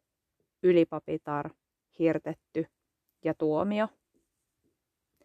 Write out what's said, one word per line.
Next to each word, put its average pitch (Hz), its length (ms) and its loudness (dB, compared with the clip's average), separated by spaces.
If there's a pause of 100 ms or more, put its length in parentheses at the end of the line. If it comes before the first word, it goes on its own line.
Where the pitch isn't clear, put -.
(640)
ylipapitar, 156 880 0 (480)
hirtetty 160 680 -2 (580)
ja - 100 -2
tuomio. 196 540 -2 (1400)